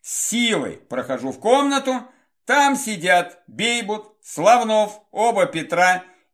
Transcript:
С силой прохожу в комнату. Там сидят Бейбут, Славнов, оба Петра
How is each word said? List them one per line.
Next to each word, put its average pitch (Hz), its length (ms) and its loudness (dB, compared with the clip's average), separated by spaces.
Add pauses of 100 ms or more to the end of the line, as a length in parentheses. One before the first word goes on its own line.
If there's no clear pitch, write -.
С - 260 -8
силой 208 500 -2 (100)
прохожу 127 440 -6
в - 80 -18
комнату. 269 600 0 (420)
Там 277 320 2
сидят 180 720 0
Бейбут, 214 760 -4
Славнов, 214 760 2 (100)
оба 202 360 0
Петра 180 580 0 (300)